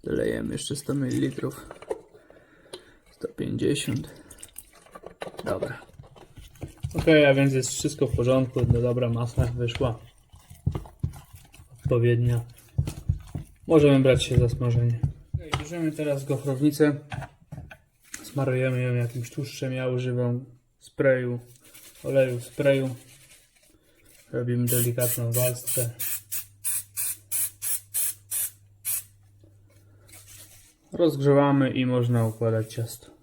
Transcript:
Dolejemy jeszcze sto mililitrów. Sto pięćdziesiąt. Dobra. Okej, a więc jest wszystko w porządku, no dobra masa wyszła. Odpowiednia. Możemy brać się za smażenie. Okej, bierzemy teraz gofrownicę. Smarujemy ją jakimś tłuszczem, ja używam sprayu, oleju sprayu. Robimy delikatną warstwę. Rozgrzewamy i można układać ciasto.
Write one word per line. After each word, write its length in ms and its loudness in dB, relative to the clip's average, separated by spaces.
Dolejemy 480 -2
jeszcze 240 -8
sto 180 -6
mililitrów. 720 -4
Sto 180 -12
pięćdziesiąt. 800 -4
Dobra. 340 -6
Okej, 320 6
a 80 6
więc 180 4
jest 180 0
wszystko 360 -2
w 100 -2
porządku, 440 2
no 80 4
dobra 280 0
masa 360 0
wyszła. 540 -2
Odpowiednia. 560 2
Możemy 340 8
brać 240 4
się 140 2
za 100 4
smażenie. 500 0
Okej, 240 -6
bierzemy 340 -4
teraz 320 -4
gofrownicę. 720 0
Smarujemy 460 0
ją 120 -2
jakimś 360 -4
tłuszczem, 420 -8
ja 160 -4
używam 560 -2
sprayu, 600 0
oleju 360 2
sprayu. 540 0
Robimy 340 0
delikatną 680 0
warstwę. 580 -2
Rozgrzewamy 800 4
i 160 0
można 400 2
układać 480 -2
ciasto. 360 -8